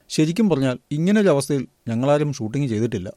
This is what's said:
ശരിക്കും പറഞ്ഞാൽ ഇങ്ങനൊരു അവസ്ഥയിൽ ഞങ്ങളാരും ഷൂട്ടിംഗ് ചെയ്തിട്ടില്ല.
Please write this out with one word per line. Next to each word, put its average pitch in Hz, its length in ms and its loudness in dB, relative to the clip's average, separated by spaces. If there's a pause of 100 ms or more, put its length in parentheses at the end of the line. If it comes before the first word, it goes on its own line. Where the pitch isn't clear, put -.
ശരിക്കും 170 380 2
പറഞ്ഞാൽ 135 300 0 (140)
ഇങ്ങനൊരു 190 380 2
അവസ്ഥയിൽ 139 340 0 (240)
ഞങ്ങളാരും 143 440 0
ഷൂട്ടിംഗ് 131 360 -4
ചെയ്തിട്ടില്ല. 110 500 -2